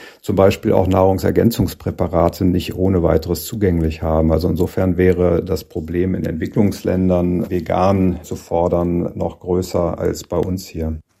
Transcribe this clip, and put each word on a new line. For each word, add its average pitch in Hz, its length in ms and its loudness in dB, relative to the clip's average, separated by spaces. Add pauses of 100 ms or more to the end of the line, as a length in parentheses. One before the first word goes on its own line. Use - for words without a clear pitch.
(220)
zum 98 160 -2
Beispiel 101 340 4
auch 98 160 4
Nahrungsergänzungspräparate 92 1600 0
nicht 90 300 0
ohne 90 280 2
weiteres 82 420 0
zugänglich 85 560 -2
haben. 80 300 2
Also 80 180 2
insofern 87 480 0
wäre 90 460 2
das 85 220 -6
Problem 87 500 -4
in - 100 -4
Entwicklung 82 280 -6
Entwicklungsländern 92 960 0
vegan 90 720 0
zu - 140 -10
fordern, 87 800 -2
noch 90 240 -6
größer 90 580 -2
als 87 260 -4
bei 87 140 -6
uns 92 300 -4
hier. 80 320 -6 (220)